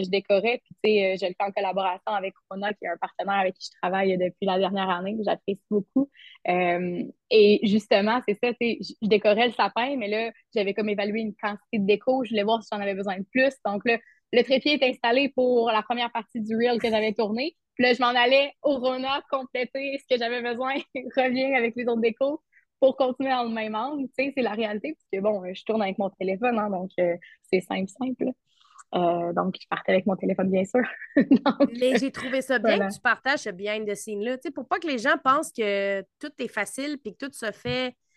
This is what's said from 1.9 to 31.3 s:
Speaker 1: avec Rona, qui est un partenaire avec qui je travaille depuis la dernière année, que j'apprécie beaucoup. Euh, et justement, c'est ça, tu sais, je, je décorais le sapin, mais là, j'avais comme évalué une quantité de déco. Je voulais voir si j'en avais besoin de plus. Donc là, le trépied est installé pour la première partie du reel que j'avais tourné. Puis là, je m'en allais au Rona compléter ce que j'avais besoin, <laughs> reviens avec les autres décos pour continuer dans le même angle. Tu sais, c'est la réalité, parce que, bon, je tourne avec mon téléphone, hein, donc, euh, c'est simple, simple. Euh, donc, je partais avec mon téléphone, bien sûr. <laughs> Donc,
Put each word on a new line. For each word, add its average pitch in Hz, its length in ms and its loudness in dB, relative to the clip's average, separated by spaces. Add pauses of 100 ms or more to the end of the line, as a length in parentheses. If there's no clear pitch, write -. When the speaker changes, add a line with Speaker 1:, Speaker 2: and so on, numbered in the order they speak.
Speaker 1:
avec 190 220 -4 (140)
Rona, 196 260 -6
qui - 100 -12
est - 40 -6
un 170 100 -4
partenaire 196 420 -2
avec 190 140 0
qui - 180 -18
je - 100 -20
travaille 190 340 2
depuis 180 300 -2
la 185 140 2
dernière 190 280 0
année, 185 280 -4
que 220 80 -6
j'apprécie 190 360 -4 (100)
beaucoup. 214 380 0 (380)
Euh, 175 560 0 (280)
et 208 340 8
justement, 214 640 2
c'est 208 60 0
ça, 240 180 -2
tu 226 80 -8
sais, 233 200 -2
je, - 120 -14 (100)
je 214 60 -2
décorais 208 400 4
le 226 60 -4
sapin, 240 420 0
mais 226 100 -4
là, 220 240 -2 (240)
j'avais 202 180 0
comme 214 160 -2
évalué 208 340 -2
une 214 120 -6
quantité 208 460 -6
de 196 60 0
déco. 208 380 2
Je 202 60 -8
voulais 202 140 0
voir 226 180 0
si - 80 -20
j'en 208 100 -4
avais 202 140 -2
besoin 190 240 -6
de 196 140 -8
plus. 262 220 2 (100)
Donc 202 200 -2
là, 233 140 2 (340)
le 240 100 6
trépied 262 320 2
est 269 140 2
installé 254 420 0
pour 247 420 2
la 214 100 2
première 240 300 -4
partie 233 280 -8
du 214 140 -4
reel 233 240 2
que 226 120 0
j'avais 220 220 2
tourné. 226 440 -2 (180)
Puis 247 100 2
là, 247 80 6
je 247 80 0
m'en 247 80 4 (100)
allais 269 340 4 (100)
au 285 160 2
Rona 254 420 -2 (100)
compléter 269 680 -6
ce - 160 -2
que 247 40 2
j'avais 240 240 -2
besoin, 240 320 -4 (200)
<laughs> 254 220 -10
reviens 262 400 0
avec 233 180 0
les 240 140 -6
autres 233 140 0
décos 269 380 -2 (380)
pour 269 180 4
continuer 262 340 0
dans 254 140 0
le 233 60 -4
même 220 240 -4
angle. 269 320 -4 (120)
Tu 262 80 0
sais, 277 80 -4
c'est 269 80 0
la 214 100 0
réalité, 214 420 -4
parce - 160 -20
que, 196 100 -2
bon, 202 220 0 (120)
je - 100 -16
tourne 220 180 0
avec 190 140 -2
mon 196 140 -2
téléphone, 196 480 -2
hein, 208 100 -2
donc, 190 220 -6 (100)
euh, 175 160 2 (340)
c'est 185 100 2
simple, 190 280 -4
simple. 254 420 -4 (640)
Euh, 175 380 0
donc, 180 280 -2
je - 80 -20
partais - 240 -2
avec 185 140 2
mon 190 100 2
téléphone, 190 340 0
bien 190 140 2
sûr. 247 180 0 (160)
<laughs> - 180 -18
Donc, 269 540 4 (100)